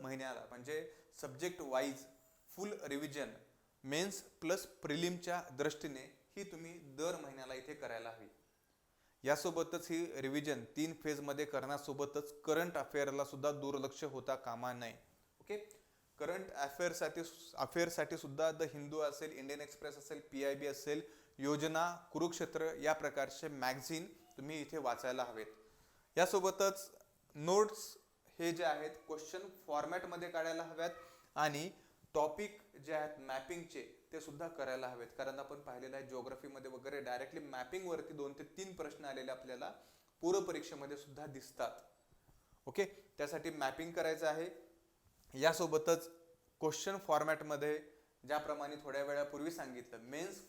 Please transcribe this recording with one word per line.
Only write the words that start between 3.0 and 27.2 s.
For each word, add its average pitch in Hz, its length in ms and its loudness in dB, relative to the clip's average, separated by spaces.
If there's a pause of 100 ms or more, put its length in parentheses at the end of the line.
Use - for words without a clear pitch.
मेन्स 165 380 0
प्लस - 440 -2
प्रिलिमच्या 175 800 0 (100)
दृष्टीने 143 680 -2 (180)
ही 202 60 -4
तुम्ही 170 300 -10
दर 156 480 -2
महिन्याला 135 320 -8
इथे 131 200 -6
करायला 117 360 -4
हवी. 110 180 -12 (960)
यासोबतच 165 680 2
ही 170 300 0
रिव्हिजन 139 420 2 (120)
तीन 160 180 0 (100)
फेजमध्ये 143 420 0
करण्यासोबतच 143 960 -2
करंट 165 360 4
अफेअरला 139 480 2
सुद्धा 139 260 2
दुर्लक्ष 139 520 -2
होता 131 320 -2
कामा 123 380 -4
नये. 120 200 -6 (480)
ओके? 208 360 -8 (420)
करंट 180 300 -2
अफेअरसाठी, 165 720 0 (340)
अफेअरसाठी 165 640 2
सुद्धा 156 340 2
द 156 120 0
हिंदू 147 360 -2
असेल, 151 320 0
इंडियन 143 300 -6
एक्सप्रेस 143 360 -8
असेल, 143 240 -8 (100)
पीआयबी 139 360 0
असेल, 147 340 0 (380)
योजना, 160 560 4 (160)
कुरुक्षेत्र 160 640 0
या 147 180 4
प्रकारचे 143 540 0
मॅगझिन 139 640 -2 (240)
तुम्ही 147 240 -4
इथे 147 160 -6
वाचायला 127 460 2
हवेत. 110 220 -4 (720)
यासोबतच 190 720 6 (440)